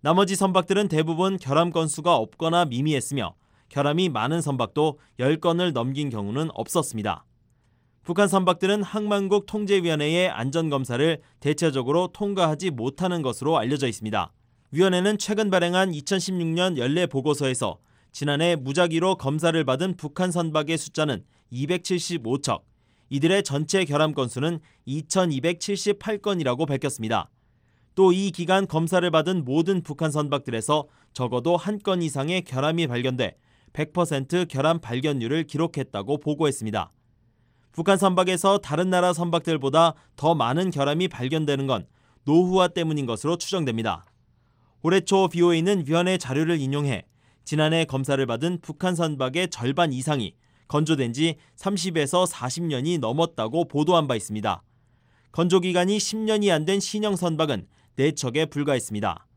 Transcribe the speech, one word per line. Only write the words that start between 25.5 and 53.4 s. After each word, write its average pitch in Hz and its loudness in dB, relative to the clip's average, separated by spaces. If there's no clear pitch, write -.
건이라고 160 -2
밝혔습니다. 127 -4
또 185 8
이 190 0
기간 185 0
검사를 170 0
받은 160 0
모든 165 0
북한 156 -4
선박들에서 143 -2
적어도 123 0
한 196 -2
건 185 0
이상의 165 -2
결함이 156 -2
발견돼 123 -2
백 156 -6
퍼센트 165 0
결함 156 0
발견율을 135 -2
기록했다고 147 -4
보고했습니다. 131 -2
북한 190 2
선박에서 185 4
다른 170 0
나라 180 4
선박들보다 160 2
더 160 4
많은 147 0
결함이 151 0
발견되는 139 -2
건 110 -2
노후화 180 4
때문인 160 -2
것으로 120 -2
추정됩니다. 113 -2
올해 180 4
초 190 2
비오에이는 170 2
위원회 175 2
자료를 156 0
인용해 135 -2
지난해 156 2
검사를 135 0
받은 143 -2
북한 180 -4
선박의 156 -2
절반 143 0
이상이 131 -4
건조된 147 0
지 156 0
삼십에서 180 0
사십 160 -6
년이 156 -2
넘었다고 139 -2